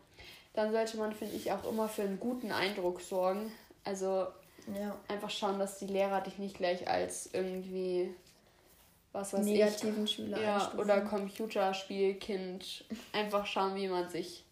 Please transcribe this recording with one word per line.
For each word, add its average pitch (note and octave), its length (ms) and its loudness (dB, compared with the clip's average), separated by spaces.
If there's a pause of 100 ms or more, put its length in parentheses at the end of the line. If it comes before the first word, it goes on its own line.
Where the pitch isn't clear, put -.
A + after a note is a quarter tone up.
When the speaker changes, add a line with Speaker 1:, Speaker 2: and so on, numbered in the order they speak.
(540)
Speaker 1:
Dann G#3+ 180 2
sollte A3 240 2
man, G#3+ 160 0
finde A3 240 -6
ich, - 160 -2
auch G3 120 -2
immer A3 240 0
für G#3+ 140 -2
einen G3 160 0
guten A#3+ 340 -2
Eindruck F3+ 480 0
sorgen. G3 520 0 (320)
Also F#3+ 420 0 (480)
Speaker 2:
Ja. G3+ 220 -4 (120)
Speaker 1:
einfach G#3 220 -2
schauen, G3 280 0
dass G3 200 -2
die G3 80 -6
Lehrer G3 360 2
dich F#3+ 160 -8
nicht G3 180 -6
gleich F3+ 320 0
als F3+ 440 0
irgendwie, F#3 840 -2 (960)
was G3 200 -6
weiß G3+ 120 2
Speaker 2:
Negativen G#3+ 600 4
Speaker 1:
ich, G#3+ 100 0
Speaker 2:
Schüler G#3+ 260 -4
Speaker 1:
ja, G#3 140 2
Speaker 2:
einstufen. G3 260 0
Speaker 1:
oder G3+ 220 6
Computerspielkind. G3 1800 -2 (280)
Einfach G#3 340 2
schauen, G3 300 2
wie G3 120 0
man F3+ 200 0
sich - 440 -6